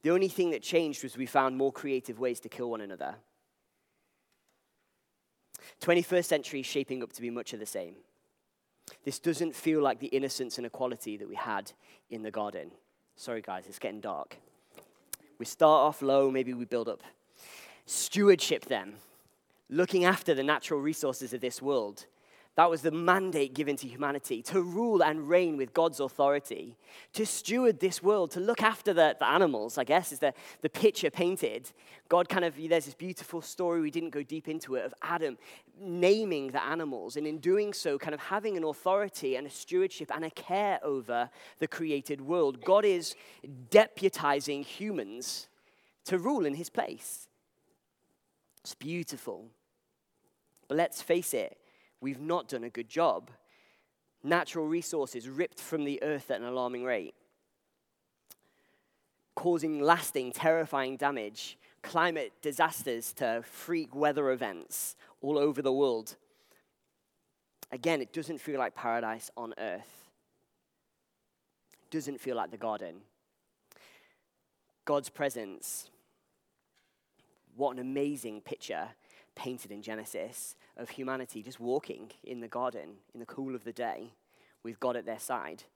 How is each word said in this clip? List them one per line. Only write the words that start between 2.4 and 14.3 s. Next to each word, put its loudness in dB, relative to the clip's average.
to -14
kill -6
one -6
another. -8
Twenty-first 4
century 0
is -6
shaping -2
up -10
to -12
be -4
much -8
of -10
the -8
same. -8
This -6
doesn't -2
feel 2
like 2
the -8
innocence -2
and -6
equality -6
that -10
we -10
had -4
in -10
the -6
garden. -6
Sorry, -6
guys, -8
it's -16
getting -8
dark. -8